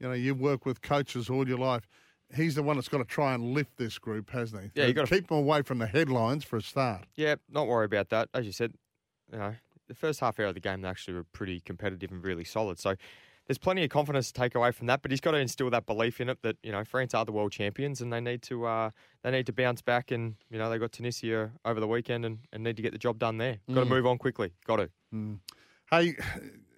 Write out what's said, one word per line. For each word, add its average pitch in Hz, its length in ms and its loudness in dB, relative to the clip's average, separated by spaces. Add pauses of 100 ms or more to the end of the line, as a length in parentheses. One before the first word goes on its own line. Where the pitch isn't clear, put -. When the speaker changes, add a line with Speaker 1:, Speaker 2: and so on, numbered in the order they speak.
Speaker 1:
you 127 80 -6
know, 127 60 -2
you've 127 260 0
worked 139 260 2
with 131 160 -2
coaches 131 480 0
all 131 180 2
your 127 100 0
life. 127 300 0 (460)
He's 156 220 2
the 151 60 2
one 147 140 2
that's 127 120 -4
gotta 135 160 0
try 139 300 0
and 120 200 -2
lift 147 220 -2
this 117 220 -4
group, 107 320 -6
hasn't 110 340 -4
he? 101 100 -12
Speaker 2:
Yeah, 143 120 4
you 123 60 6
gotta 135 220 2
Speaker 1:
Keep 190 140 2
them 156 100 2
away 147 240 4
from 127 160 -2
the 113 80 0
headlines 131 580 2
for - 120 -4
a 104 60 0
start. 113 420 -2 (100)
Speaker 2:
Yeah, 151 220 2 (140)
not 139 180 0
worry 117 180 4
about 101 240 2
that. 113 240 2
As 127 100 0
you 101 80 -6
said, 117 220 -2 (580)
you 113 60 -8
know, 104 160 -4 (340)
the 123 60 -14
first 156 260 -2
half 117 200 2
hour 104 60 4
of 92 80 0
the 92 60 -8
game, 95 200 -4
they 92 80 -4
actually 92 260 -8
were 87 100 -6
pretty 92 360 -6
competitive 95 500 -6
and 92 140 -10
really 87 200 -4
solid. 107 360 -2
So 98 160 0 (500)
there's - 120 0
plenty 185 260 2
of 135 60 -2
confidence 143 420 2
to - 0 -
take 123 240 0
away 120 160 6
from 120 160 -4
that, 135 140 2
but 131 100 -4
he's 135 80 0
gotta 156 180 2
instill 127 320 0
that 117 160 2
belief 113 340 0
in 123 80 -2
it 127 140 -6
that, 110 220 -2
you 110 80 -6
know, 101 120 -2
France 127 300 -2
are 113 100 2
the - 80 -4
world 104 200 0
champions 127 480 -4
and 120 120 -4
they 117 80 -2
need 120 220 -4
to, 120 240 -4
uh, 113 240 0 (320)
they 127 80 -2
need 127 160 2
to 120 60 -2
bounce 123 280 0
back 123 300 0
and, 117 240 -2 (160)
you 113 80 -6
know, 110 100 0
they 113 100 0
got 113 120 -2
Tunisia 113 640 -2 (120)
over 113 140 0
the 107 100 2
weekend 117 360 0
and, 110 160 -6 (120)
and 110 120 -8
need 117 120 -2
to 110 60 -6
get 110 100 0
the - 60 -10
job 113 220 -2
done 113 180 0
there. 117 200 -2 (140)
Gotta 127 140 4
Speaker 1:
Mm. 123 40 2
Speaker 2:
move 127 160 4
on 123 120 4
quickly. 110 340 -2 (140)
Got 113 120 2
to. 90 120 -2 (240)
Speaker 1:
Mm. 107 240 -6 (500)
Hey, 170 280 4 (600)